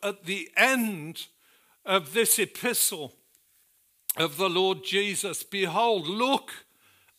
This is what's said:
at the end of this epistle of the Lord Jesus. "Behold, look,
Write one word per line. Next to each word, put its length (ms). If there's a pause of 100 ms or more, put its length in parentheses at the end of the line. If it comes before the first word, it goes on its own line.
at 240
the 300
end 720 (580)
of 280
this 260
epistle 760 (1000)
of 220
the 120
Lord 340
Jesus. 600
"Behold, 640
look, 580 (540)